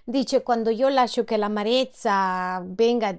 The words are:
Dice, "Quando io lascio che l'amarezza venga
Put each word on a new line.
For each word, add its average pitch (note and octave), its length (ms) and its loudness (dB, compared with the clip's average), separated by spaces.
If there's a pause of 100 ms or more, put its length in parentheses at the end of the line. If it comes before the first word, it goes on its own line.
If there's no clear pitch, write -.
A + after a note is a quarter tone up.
Dice, C4 340 0
"Quando A3+ 280 0
io A#3 180 2
lascio B3 340 2
che G#3+ 140 -2
l'amarezza G3+ 1300 0
venga A3+ 540 0